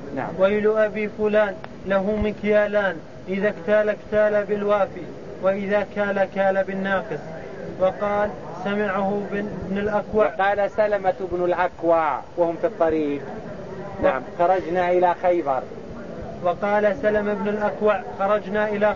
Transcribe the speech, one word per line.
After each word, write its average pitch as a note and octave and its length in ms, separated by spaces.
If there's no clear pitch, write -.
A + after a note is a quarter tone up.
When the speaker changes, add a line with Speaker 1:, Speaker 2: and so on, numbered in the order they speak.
Speaker 1:
نعم. A#2 120
Speaker 2:
"ويل G#3 380
أبي G#3+ 320
فلان G#3 460
له G3 300
مكيالان، G#3 800
إذا G3 200
اكتال، G#3 400
اكتال G#3 560
بالوافي، G3+ 580
وإذا G3 440
كال، G3 380
كال G3 300
بالناقص". F#3+ 560
وقال G#3 500
سمعه G3+ 580
بن، G3+ 160
بن F#3+ 160
الأكوع. G#3 480
Speaker 1:
وقال G3+ 440
سلمة G3+ 500
بن F3+ 240
الأكوع E3 760
وهم E3+ 240
في E3+ 60
الطريق. D#3 560
نعم. C3+ 200
"خرجنا F3 520
إلى F3+ 320
خيبر". D#3 400
Speaker 2:
وقال G3+ 580
سلمة G#3 320
بن G3+ 140
الأكوع: G#3 520
"خرجنا G#3 500
إلى G#3 280